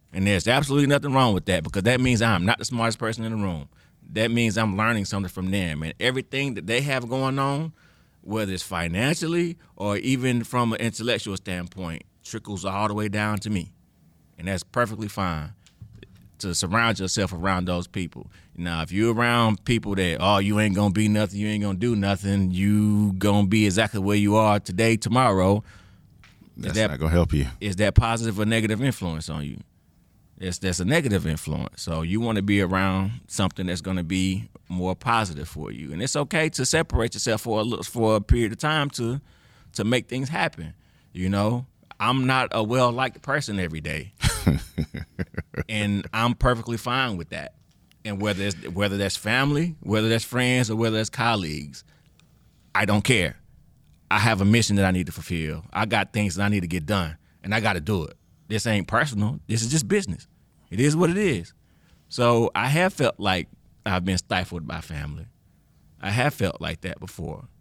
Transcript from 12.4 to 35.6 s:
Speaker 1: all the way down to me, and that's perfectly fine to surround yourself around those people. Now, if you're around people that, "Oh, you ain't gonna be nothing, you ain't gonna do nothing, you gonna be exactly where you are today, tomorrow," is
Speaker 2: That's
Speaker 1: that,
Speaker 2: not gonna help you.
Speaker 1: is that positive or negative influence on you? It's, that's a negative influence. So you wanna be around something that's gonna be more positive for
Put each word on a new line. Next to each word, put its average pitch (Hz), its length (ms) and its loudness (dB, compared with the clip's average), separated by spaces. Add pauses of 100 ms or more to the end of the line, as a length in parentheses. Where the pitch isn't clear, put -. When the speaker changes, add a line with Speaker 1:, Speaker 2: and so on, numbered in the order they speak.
Speaker 1:
all 98 240 -2
the 104 60 -4
way 104 160 -2
down 107 300 -2
to 107 100 -6
me, 101 240 -2 (640)
and 82 100 -10
that's 95 160 -2
perfectly 110 460 -4
fine 82 420 -4 (840)
to 90 180 -6
surround 107 440 2
yourself 95 340 -2
around 90 320 0
those 90 220 -2
people. 85 400 -10 (280)
Now, 82 260 -4
if 87 120 -6
you're 113 200 2
around 117 520 2
people 107 300 0
that, 90 260 2
"Oh, 101 160 4
you 104 240 2
ain't 104 140 2
gonna 101 180 2
be 107 160 2
nothing, 104 320 0
you 107 80 -2
ain't 104 140 -2
gonna 98 140 -2
do 113 200 0
nothing, 98 540 2
you 104 680 4
gonna 101 300 4
be 107 180 4
exactly 104 340 2
where 101 180 2
you 104 200 4
are 104 220 6
today, 113 380 2
tomorrow," 104 680 4 (920)
is - 60 -10
Speaker 2:
That's - 120 -4
Speaker 1:
that, 107 160 2
Speaker 2:
not 65 80 -6
gonna 78 120 2
help 85 220 4
you. 69 140 2 (140)
Speaker 1:
is 101 160 -4
that 101 180 2
positive 113 440 4
or 107 60 2
negative 110 360 2
influence 87 480 -2
on 76 160 -6
you? 69 140 -10 (800)
It's, 90 200 -6
that's 92 240 -2
a 90 40 -2
negative 113 400 2
influence. 78 560 -4
So 80 200 -4
you 90 180 -2
wanna 113 220 -2
be 101 200 4
around 95 500 2 (160)
something 95 400 -2
that's 87 140 -4
gonna 90 220 -4
be 95 460 0 (180)
more 90 280 -2
positive 95 520 -2
for 76 240 -10